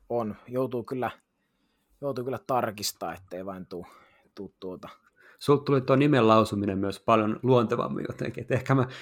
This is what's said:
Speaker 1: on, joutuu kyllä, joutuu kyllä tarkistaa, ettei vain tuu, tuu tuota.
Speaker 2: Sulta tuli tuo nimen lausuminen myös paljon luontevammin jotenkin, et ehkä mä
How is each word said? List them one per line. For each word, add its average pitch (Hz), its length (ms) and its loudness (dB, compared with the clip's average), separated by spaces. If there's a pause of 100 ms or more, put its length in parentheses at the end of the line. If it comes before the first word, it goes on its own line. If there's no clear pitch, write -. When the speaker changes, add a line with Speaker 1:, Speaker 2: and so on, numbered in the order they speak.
Speaker 1:
on, 113 280 -4 (120)
joutuu 123 360 -4
kyllä, 123 260 -4 (920)
joutuu 131 240 -6
kyllä 123 220 -6
tarkistaa, 104 680 -4
ettei 95 320 -14
vain 92 200 -12
tuu, 90 200 -12 (480)
tuu 98 260 -14
tuota. 90 280 -12 (500)
Speaker 2:
Sulta 143 260 2
tuli 143 160 2
tuo 131 160 4
nimen 135 320 6
lausuminen 104 500 4
myös 98 220 -4
paljon 110 420 2
luontevammin 120 680 2
jotenkin, - 360 -8
et - 60 -10
ehkä 135 240 0
mä 131 120 2 (160)